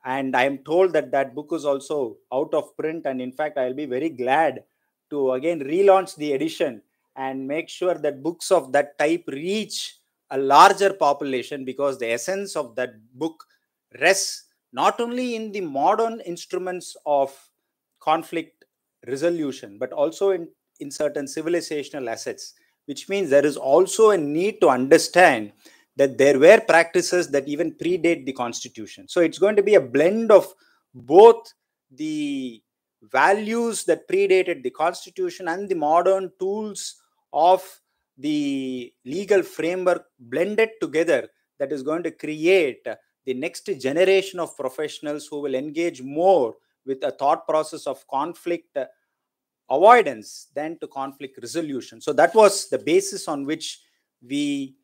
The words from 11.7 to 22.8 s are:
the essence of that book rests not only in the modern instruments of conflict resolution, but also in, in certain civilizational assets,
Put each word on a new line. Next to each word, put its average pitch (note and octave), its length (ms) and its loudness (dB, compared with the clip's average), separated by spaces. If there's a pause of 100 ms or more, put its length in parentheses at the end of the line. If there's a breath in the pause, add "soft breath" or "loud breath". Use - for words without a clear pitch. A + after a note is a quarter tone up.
the A#2 120 -4
essence G3 440 -6
of C3 200 -8
that A#2+ 200 -6 (180)
book D#3 320 -10 (560)
rests - 440 0 (260)
not E3+ 280 -2
only A#3+ 360 -4
in A3 160 -10
the G3+ 100 -8
modern G3+ 600 -2
instruments F3+ 840 -10
of C#3+ 260 0 (680)
conflict D#3+ 680 -4 (420)
resolution, C3+ 680 -4
but B2 160 -8
also D#3+ 380 -2
in, E3+ 160 -4 (320)
in D3 100 -14
certain D3 360 -6
civilizational D3+ 840 -6
assets, - 460 -10 (300)